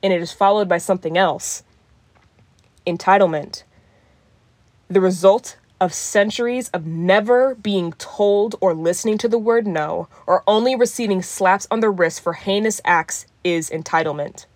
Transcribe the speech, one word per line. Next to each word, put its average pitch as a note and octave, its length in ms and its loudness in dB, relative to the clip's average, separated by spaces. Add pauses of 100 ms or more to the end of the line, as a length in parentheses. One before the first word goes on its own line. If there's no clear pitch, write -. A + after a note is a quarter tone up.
and G3 100 2
it F3 100 2
is E3+ 100 -8
followed G3+ 380 2
by E3+ 100 2
something F3 360 -4
else. F3+ 480 -2 (1200)
Entitlement. F3 760 0 (1200)
The F#3 140 4
result F#3 560 2 (240)
of F3 120 0
centuries A#3 760 -2
of E3+ 160 -8
never G#3 720 2
being F#3+ 380 -2
told G3+ 640 0
or F#3 140 2
listening F3 440 -2
to A#3 120 -2
the A#3 100 2
word A3+ 260 0
no, E3 440 -4 (180)
or F3+ 180 2
only A#3 300 2
receiving A3+ 460 0
slaps F#3+ 500 0
on A3 80 -2
the A3 100 2
wrist F3 300 0
for F3 140 -6
heinous G#3 500 -2
acts - 420 0 (200)
is E3+ 240 -2
entitlement. D#3+ 760 -4 (100)